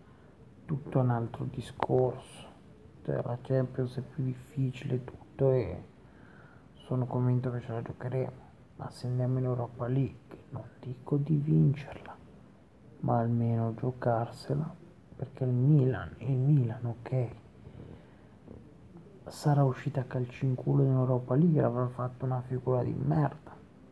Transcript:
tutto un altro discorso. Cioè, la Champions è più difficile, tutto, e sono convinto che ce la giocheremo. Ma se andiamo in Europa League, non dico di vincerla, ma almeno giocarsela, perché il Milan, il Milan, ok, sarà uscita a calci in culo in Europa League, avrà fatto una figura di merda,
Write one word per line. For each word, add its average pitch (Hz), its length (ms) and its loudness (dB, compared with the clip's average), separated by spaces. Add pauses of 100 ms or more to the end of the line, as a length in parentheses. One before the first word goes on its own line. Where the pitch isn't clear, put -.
(640)
tutto 139 340 -2
un 127 100 4
altro 117 360 -2
discorso. - 1000 -2 (600)
Cioè, 135 200 -2
la 123 180 -4
Champions 131 560 -2
è 127 40 -4
più 131 220 -6
difficile, 127 800 -4
tutto, - 480 0
e 95 320 0 (920)
sono 127 320 -2
convinto 123 460 2
che 123 100 -6
ce 113 100 -10
la 113 100 -4
giocheremo. - 600 -6 (340)
Ma - 120 -10
se - 180 -10
andiamo 127 320 0
in 127 60 0
Europa 120 420 -4
League, - 600 -2
non - 140 -10 (160)
dico - 380 -4
di 143 180 2
vincerla, 151 800 2 (880)
ma 123 180 2
almeno 117 540 0
giocarsela, 123 1000 -2 (420)
perché - 300 -6
il 127 60 2
Milan, 127 680 4
il 131 200 -2
Milan, 127 480 4
ok, 120 440 -2 (2000)
sarà 143 360 4
uscita 135 380 0
a - 20 -6
calci 127 420 -4
in 127 100 2
culo 143 280 2
in 135 80 4
Europa 127 440 2
League, 156 280 6
avrà 123 240 2
fatto 123 380 -6
una 127 160 -2
figura 127 420 -2
di 117 100 -2
merda, 147 600 0 (380)